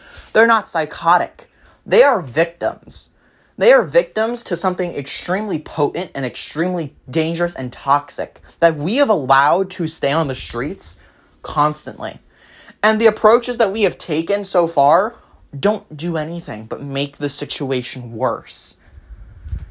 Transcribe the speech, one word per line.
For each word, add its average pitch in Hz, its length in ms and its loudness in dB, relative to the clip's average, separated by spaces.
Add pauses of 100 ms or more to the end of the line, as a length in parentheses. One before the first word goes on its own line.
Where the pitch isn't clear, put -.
(320)
They're 226 160 6
not 226 200 2
psychotic. 165 840 0 (340)
They 226 180 6
are 254 180 4
victims. - 920 -4 (440)
They 208 160 6
are 254 100 4
victims 214 640 0
to 185 100 -4
something 180 400 -2
extremely 180 640 -4
potent 160 560 -4
and 135 100 -4
extremely 165 720 -4 (120)
dangerous 165 480 -2
and 127 160 -8
toxic - 680 -4 (200)
that 165 160 4
we 156 200 -4
have 269 140 4
allowed 147 640 4
to 170 160 -4
stay 139 240 -2
on 156 160 0
the 131 80 -4
streets 135 640 -4 (440)
constantly. 147 760 -2 (640)
And 214 180 2
the 226 60 2
approaches 226 540 4
that 196 120 2
we 220 120 0
have 175 160 0
taken 170 440 -2
so 180 240 2
far 165 500 4 (400)
don't 196 380 -2
do 160 220 -4
anything 151 480 -8
but - 160 -10
make 139 360 -6
the 147 120 -4
situation 127 840 -6
worse. - 640 -6 (920)